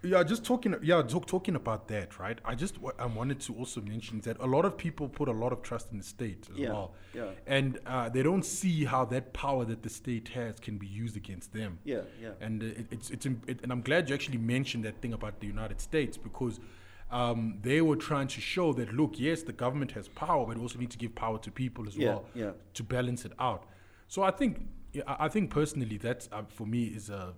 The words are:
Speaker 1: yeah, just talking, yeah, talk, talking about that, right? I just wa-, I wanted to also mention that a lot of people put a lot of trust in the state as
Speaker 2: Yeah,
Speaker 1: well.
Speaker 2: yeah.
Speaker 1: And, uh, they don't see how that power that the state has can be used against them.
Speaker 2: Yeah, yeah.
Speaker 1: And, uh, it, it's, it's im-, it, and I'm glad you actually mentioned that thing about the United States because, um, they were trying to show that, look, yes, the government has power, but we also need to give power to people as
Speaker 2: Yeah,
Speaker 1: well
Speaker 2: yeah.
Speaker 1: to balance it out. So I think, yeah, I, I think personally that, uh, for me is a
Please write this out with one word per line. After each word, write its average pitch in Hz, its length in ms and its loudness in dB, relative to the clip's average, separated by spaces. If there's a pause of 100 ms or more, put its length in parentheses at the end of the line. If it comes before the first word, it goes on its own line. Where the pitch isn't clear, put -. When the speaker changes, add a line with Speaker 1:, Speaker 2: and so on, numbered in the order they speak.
Speaker 1:
yeah, 180 200 8
just 220 220 2
talking, 240 360 4
yeah, 165 200 8
talk, 135 240 2
talking 185 300 2
about 110 340 -2
that, 101 300 -2
right? 104 260 -4
I 117 100 0
just - 240 -2
wa-, 127 200 -6
I 123 60 -2
wanted 123 360 0
to - 140 -6
also 120 260 -6
mention 110 400 -4
that 107 180 -4
a 131 60 -2
lot 135 200 6
of 196 120 2
people 151 320 -2
put 139 180 0
a 123 40 2 (120)
lot 127 80 2
of 113 100 -4
trust - 300 -6
in 110 60 -6
the 95 60 -8
state - 480 -8
as 92 60 -8
Speaker 2:
Yeah, 135 120 0
Speaker 1:
well. 98 240 -2 (200)
Speaker 2:
yeah. 117 120 -6 (200)
Speaker 1:
And, 135 400 2
uh, 123 240 0
they 127 140 4
don't 180 220 6
see 165 400 4
how 131 200 4
that 127 280 -2
power 135 320 0
that 113 180 -4
the 139 60 -4
state 117 400 -4
has 117 300 -6
can 104 180 -6
be 98 100 -6
used 104 300 -4
against 92 360 -10
them. 101 300 -4
Speaker 2:
Yeah, 123 180 -2 (200)
yeah. 113 180 -8
Speaker 1:
And, 110 240 -2
uh, - 40 -2
it, 113 240 -6
it's, 113 180 -8
it's - 160 -6
im-, 127 220 0
it, 123 160 -4
and 127 80 -4
I'm 123 100 -2
glad 151 280 4
you 139 60 2
actually 139 220 -2
mentioned 117 480 2
that 107 160 -6
thing 117 120 -2
about 107 280 -4
the 104 60 -4
United 107 340 -2
States - 360 0
because, - 420 -2 (520)
um, 117 500 2
they 135 200 6
were 151 140 8
trying 139 340 0
to 110 120 -6
show 170 320 2
that, 113 200 0
look, 151 260 2
yes, 156 240 2
the 156 100 -6
government 131 380 0
has 101 180 -8
power, 151 360 2
but 117 120 -4
we 113 60 -4
also 120 160 -6
need 123 120 -2
to - 60 -12
give 117 180 -4
power 110 240 0
to 107 120 -10
people 120 360 -2
as 101 80 -10
Speaker 2:
Yeah, 139 140 4
Speaker 1:
well 98 160 0 (100)
Speaker 2:
yeah. 107 160 -2 (220)
Speaker 1:
to 123 100 -6
balance 123 420 0
it 98 140 -8
out. 120 240 2 (440)
So 190 160 0
I 190 80 6
think, 220 340 2 (280)
yeah, 143 140 -4
I, 135 180 2
I - 40 4
think 202 200 2
personally 135 500 2
that, 120 320 -2
uh, 107 180 -6
for - 180 -8
me 117 180 4
is 104 240 -6
a 92 280 -6